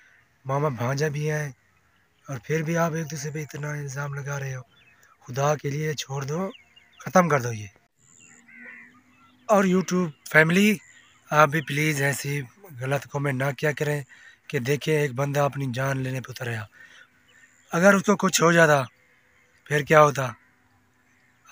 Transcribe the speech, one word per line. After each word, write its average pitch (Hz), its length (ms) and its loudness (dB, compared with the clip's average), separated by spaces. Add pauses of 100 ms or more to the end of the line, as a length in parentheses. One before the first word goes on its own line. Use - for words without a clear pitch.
(460)
मामा 143 260 0
भांजा 135 380 -2
भी 147 160 -6
हैं, 151 280 -4 (720)
और 135 200 -10
फिर 160 180 -2
भी 165 120 -4
आप 165 200 0
एक 160 100 -6
दूसरे 147 260 -10
पे 156 100 -8
इतना 147 340 -10
इल्ज़ाम 143 400 -8
लगा 139 220 -8
रहे 135 160 -8
हो। 127 80 -12 (640)
खुदा 139 320 -2
के 143 140 -6
लिए 151 260 -4
छोड़ 135 300 -8
दो, 175 260 -6 (480)
ख़त्म 175 300 2
कर 143 120 2
दो 120 100 -4
ये। 107 180 -10 (1800)
और 202 180 4
YouTube 180 440 2 (200)
family, 175 460 4 (540)
आप 151 180 6
भी 160 120 -2
please 143 420 0
ऐसी 139 380 -2 (320)
गलत 131 300 -4 (100)
कमेंट 139 240 -2
ना 139 140 -2
किया 151 220 -2
करें 147 300 -2 (460)
कि 143 120 -4
देखिए 147 420 0
एक 131 120 -4
बंदा 143 300 0
अपनी 139 260 -4
जान 135 320 -4
लेने 131 180 -6
पे 120 100 -14
उतर 120 180 -10
आया। 110 180 -8 (1040)
अगर 185 240 6
उसको 196 220 2
कुछ 185 240 0
हो 165 120 6
जाता 151 320 6 (840)
फिर 147 140 -2
क्या 156 160 6
होता? 131 340 4 (1160)